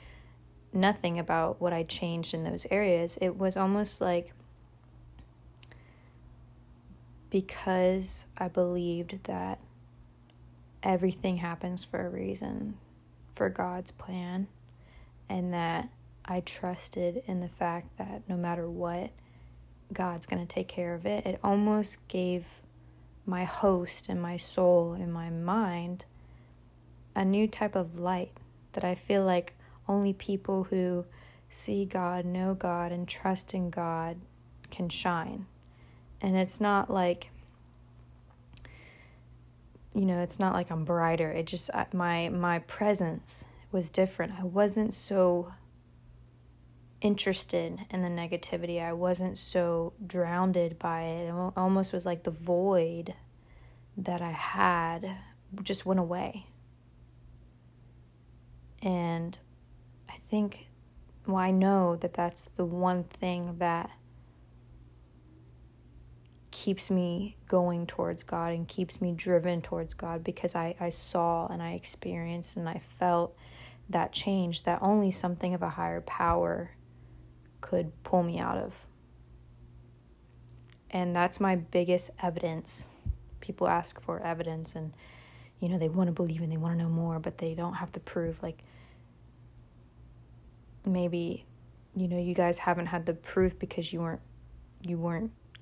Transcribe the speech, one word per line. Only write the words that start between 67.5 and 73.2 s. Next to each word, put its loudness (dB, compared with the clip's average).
towards -4
God -2
and -4
keeps -6
me 0
driven 2
towards -6
God, -8
because -4
I, -2
I -2
saw 0
and -6
I -6
experienced -6
and -4
I -6
felt 2